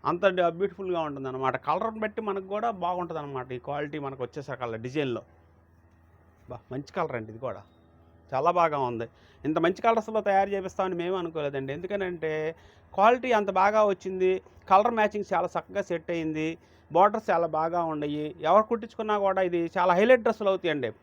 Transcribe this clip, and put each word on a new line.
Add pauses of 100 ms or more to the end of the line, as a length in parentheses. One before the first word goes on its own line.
(100)
అంత (320)
బ్యూటిఫుల్గా
ఉంటుంది
అనమాట. (120)
కలర్ని
బట్టి
మనకు
కూడా (140)
బాగుంటుంది
అనమాట. (100)
ఈ
క్వాలిటీ
మనకు
వచ్చేసరికల్లా
డిజైన్లో (1300)
బా (160)
మంచి
కలర్
అండి
ఇది
కూడా. (720)
చాలా (100)
బాగా (120)
ఉంది. (380)
ఇంత
మంచి
కలర్స్‌లో
తయారు
చేపిస్తామని
మేము
అనుకోలేదండి.
ఎందుకనంటే (600)
క్వాలిటీ
అంత (120)
బాగా (100)
వచ్చింది, (400)
కలర్
మ్యాచింగ్
చాలా
చక్కగా
సెట్
అయింది, (420)
బోర్డర్స్
చాలా (120)
బాగా (120)
ఉండయి. (240)
ఎవరు
కుట్టించుకున్నా (100)
కూడా
ఇది (160)
చాలా
హైలైట్
డ్రెస్సులు
అవుతాయండి. (140)